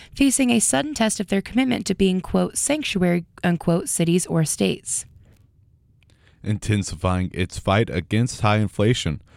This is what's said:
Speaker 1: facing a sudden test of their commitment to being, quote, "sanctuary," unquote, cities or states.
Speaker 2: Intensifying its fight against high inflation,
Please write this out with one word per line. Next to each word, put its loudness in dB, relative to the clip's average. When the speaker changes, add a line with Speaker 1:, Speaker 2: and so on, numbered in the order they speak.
Speaker 1:
facing 2
a 4
sudden 0
test 0
of -6
their 0
commitment -2
to -2
being, 2
quote, -2
"sanctuary," 0
unquote, 0
cities 2
or 0
states. -2
Speaker 2:
Intensifying -2
its -6
fight 2
against -2
high 4
inflation, 0